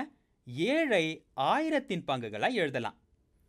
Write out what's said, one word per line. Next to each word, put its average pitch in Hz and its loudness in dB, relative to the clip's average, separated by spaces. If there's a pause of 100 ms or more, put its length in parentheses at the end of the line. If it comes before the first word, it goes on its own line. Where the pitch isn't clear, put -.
(640)
ஏழை 254 2 (300)
ஆயிரத்தின் 220 0
பங்குகளா 117 0
எழுதலாம். 135 -2 (500)